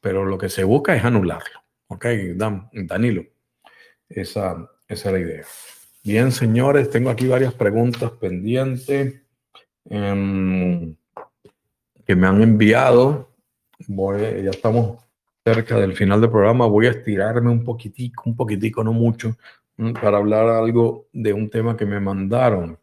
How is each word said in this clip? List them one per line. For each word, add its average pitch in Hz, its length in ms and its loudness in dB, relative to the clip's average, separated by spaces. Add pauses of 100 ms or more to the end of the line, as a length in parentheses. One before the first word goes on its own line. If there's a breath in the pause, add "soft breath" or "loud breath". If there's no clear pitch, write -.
Pero 98 240 -2
lo 95 140 -4
que 98 100 -6
se 95 140 -4
busca 127 320 2
es 104 100 0
anularlo, 95 560 -2 (280)
¿ok? 92 180 -10 (300)
Dan-, 104 360 -6
Danilo, 95 520 -2 (840 soft breath)
esa, 92 640 -8 (160)
esa 107 220 -8
es 98 40 0
la 95 60 0
idea. 82 260 -6 (600 loud breath)
Bien, 110 260 2
señores, 127 580 2
tengo 123 220 0
aquí 120 160 -2
varias 127 260 2
preguntas 113 600 0
pendientes, 127 1080 -4 (680 soft breath)
em, 92 1040 -2 (1120)
que - 80 2
me 92 140 4
han 98 120 4
enviado. 120 920 4 (560)
Voy, 98 320 -2 (240)
ya 95 60 -2
estamos 110 540 -2 (400)
cerca 113 360 0
del 95 140 0
final 101 260 2
del 113 100 4
programa. 113 360 4
Voy 110 200 4
a 127 40 2
estirarme 113 600 -2
un 120 140 0
poquitico, 120 640 -10
un 117 100 -4
poquitico, 110 480 -4
no 110 80 -2
mucho, 117 440 0 (420 loud breath)
mm, 117 160 -6
para 104 240 0
hablar 107 300 2
algo 113 640 2
de 107 200 -2
un 107 180 -4
tema 113 260 -2
que 110 100 -4
me 101 120 -4
mandaron. 98 840 -2